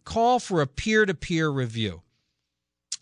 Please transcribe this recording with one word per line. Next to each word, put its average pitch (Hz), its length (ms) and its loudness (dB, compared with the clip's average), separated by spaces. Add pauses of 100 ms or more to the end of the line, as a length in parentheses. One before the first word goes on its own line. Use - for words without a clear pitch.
call 233 360 2
for 170 220 0
a 135 60 2
peer-to-peer 185 840 0
review. 113 540 -4 (1000)